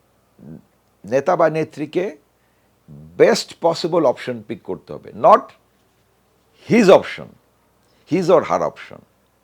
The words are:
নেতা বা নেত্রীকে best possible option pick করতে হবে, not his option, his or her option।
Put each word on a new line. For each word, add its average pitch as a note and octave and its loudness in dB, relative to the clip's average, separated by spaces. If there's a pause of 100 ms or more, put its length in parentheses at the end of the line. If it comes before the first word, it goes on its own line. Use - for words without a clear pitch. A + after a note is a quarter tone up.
(1040)
নেতা F3 -2
বা D#3+ 0
নেত্রীকে D#3 -8 (1000)
best - 2 (140)
possible E3 -2
option B2 -2 (140)
pick G#2+ -12
করতে - -12
হবে, C#2 -18
not E3+ 4 (1300)
his G#3+ 4
option, A2 4 (880)
his F3+ -2
or E3 4
her F2+ -4
option। - -10 (420)